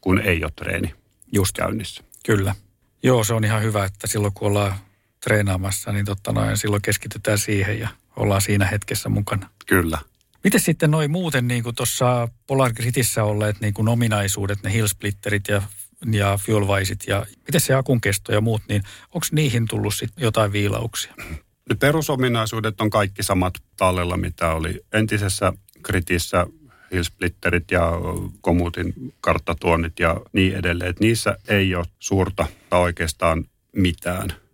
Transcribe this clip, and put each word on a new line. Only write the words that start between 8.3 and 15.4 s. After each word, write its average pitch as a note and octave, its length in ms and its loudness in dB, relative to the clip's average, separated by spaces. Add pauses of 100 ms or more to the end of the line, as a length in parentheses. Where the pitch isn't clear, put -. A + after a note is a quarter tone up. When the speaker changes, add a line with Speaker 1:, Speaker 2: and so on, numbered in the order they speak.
Speaker 2:
siinä G#2 240 2
hetkessä G#2 420 -4
mukana. G#2 420 -2 (160)
Speaker 1:
Kyllä. E2 320 2 (460)
Speaker 2:
Miten G3 160 4
sitten D#3 300 2
noi D#3 180 2
muuten C#3+ 400 0
niin A#2+ 140 0
kuin A#2 120 -6
tuossa B2 540 0 (180)
Polar C3+ 260 2
Gritissä A#2+ 520 -2
olleet G#2 360 0
niin G#2 140 -2
kuin G#2+ 140 0
ominaisuudet, G#2 760 0
ne G#2 100 -4
hillsplitterit G#2 760 -2